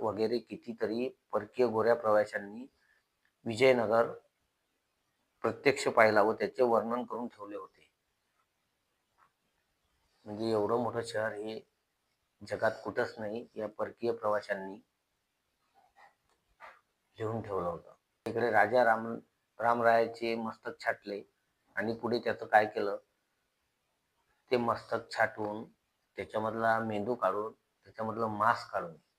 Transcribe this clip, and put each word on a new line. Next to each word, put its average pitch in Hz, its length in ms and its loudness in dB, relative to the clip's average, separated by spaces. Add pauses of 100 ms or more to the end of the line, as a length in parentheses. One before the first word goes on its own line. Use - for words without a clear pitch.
वगैरे 110 360 0
कितीतरी 113 720 -6 (220)
परकीय 107 340 0
गोऱ्या 110 300 2
प्रवाशांनी 107 720 0 (800)
विजयनगर 117 600 4 (1300)
प्रत्यक्ष - 460 0
पाहिला 110 340 6
व 107 120 4
त्याचे 107 300 -2
वर्णन 117 400 2
करून 113 240 -8
ठेवले 104 300 -14
होते. - 340 -20 (2250)
म्हणजे 110 260 -4
एवढं 110 320 2
मोठं 113 220 -2
शहर 107 280 -4
हे 110 260 -8 (880)
जगात 107 240 0 (120)
कुठंच 110 340 -4
नाही, 110 380 -6
या 107 120 -6
परकीय 107 440 -4
प्रवाशांनी 104 640 -4 (2500)
लिहून 110 220 -4
ठेवलं 95 280 -4
होतं. 82 240 -10 (320)
इकडे 113 260 -2
राजा 107 320 4
राम-, 113 360 0 (400)
रामरायाचे 117 760 2
मस्तक 113 360 -8 (140)
छाटले 104 360 -4 (540)
आणि 107 180 -4
पुढे 117 260 -2
त्याचं 113 260 -4
काय 107 200 6
केलं, 104 320 -4 (1500)
ते 127 60 6
मस्तक 117 600 -2
छाटून, 107 460 -2 (520)
त्याच्यामधला 113 640 -2
मेंदू 110 360 -4
काढून, 104 380 -2
त्याच्यामधलं - 720 -8
मांस 110 380 0
काढून 90 300 -6 (240)